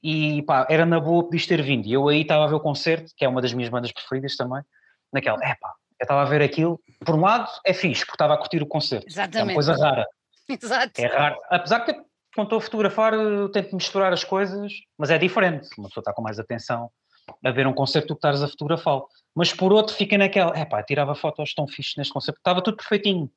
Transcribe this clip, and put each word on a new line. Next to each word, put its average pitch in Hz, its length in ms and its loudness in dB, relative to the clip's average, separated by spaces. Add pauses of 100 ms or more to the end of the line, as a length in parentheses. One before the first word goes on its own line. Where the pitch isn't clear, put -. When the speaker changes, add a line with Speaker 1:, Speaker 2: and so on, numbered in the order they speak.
Speaker 1:
E 151 420 0
pá, 165 260 2
era 160 160 6
na 170 120 4
boa, 165 260 2
podias 170 220 -2
ter 170 160 2
vindo. 127 240 0
E 110 60 -2
eu 139 160 4
aí 151 140 4
estava 151 220 4
a - 20 2
ver 147 80 2
o 151 60 0
concerto, 160 560 -2
que - 80 -2
é 131 40 4
uma 127 140 0
das 123 100 0
minhas 120 160 -4
bandas 120 240 -4
preferidas 135 440 -6
também, 131 260 -6 (500)
naquela, 123 320 0
"É 92 160 -2
pá", - 140 -12 (260)
eu 123 40 -2
estava 139 180 2
a - 20 4
ver 147 180 2
aquilo, 160 380 0 (240)
por 165 100 0
um 156 60 4
lado 214 300 2 (160)
é 190 80 4
fixe, - 320 -2
porque - 100 -14
estava 151 180 4
a 147 40 0
curtir - 240 -4
o 147 40 -4
concerto, 139 400 -4
que - 60 -20
é 185 60 -10
uma 196 80 0
Speaker 2:
Exatamente. 190 280 -2
Speaker 1:
coisa 147 200 2
rara. 135 320 2 (420)
Speaker 2:
<laughs> 269 140 -8
Exato. 240 380 -2
Speaker 1:
É 120 60 2
raro, 147 300 2 (140)
apesar 180 300 2
que - 120 -2 (420)
quando 208 120 -2
estou 220 120 0
a - 20 0
fotografar 220 540 2
eu 208 360 0
tento 202 240 -2
misturar 190 380 0
as 170 120 0
coisas, 202 480 -2 (260)
mas 147 120 0
é 160 80 4
diferente, 180 500 2 (100)
uma 101 100 -12
pessoa 110 140 -12
está 104 100 -4
com 117 100 -6
mais 107 160 -6
atenção 117 520 -6 (540)
a 131 80 2
ver 131 140 2
um 135 60 2
concerto 139 360 0
do 160 60 -4
que - 40 -12
estares 143 240 2
a 143 60 -2
fotografá-lo. 151 580 -2 (300)
Mas 170 160 2
por 190 200 2
outro 214 220 4
fica 202 240 2
naquela, 196 400 2
"É 156 60 -2
pá, 107 180 -4
tirava 143 320 -2
fotos 151 400 -6
tão 147 140 -4
fixes - 280 -10
neste 139 160 -6
concerto", 139 280 -6
estava 180 220 2
tudo 214 140 -2
perfeitinho. 202 600 -2